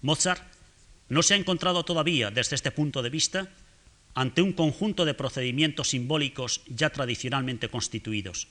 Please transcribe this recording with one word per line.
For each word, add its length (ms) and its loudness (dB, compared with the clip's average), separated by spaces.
Mozart 400 0
no 120 4
se 140 6
ha 20 4
encontrado 480 0
todavía, 460 2
desde 240 0
este 160 -2
punto 320 0
de 60 -2
vista, 400 -2
ante 260 2
un 120 4
conjunto 520 2
de 80 0
procedimientos 760 -2
simbólicos 800 -2
ya 220 0
tradicionalmente 800 -2
constituidos. 800 -6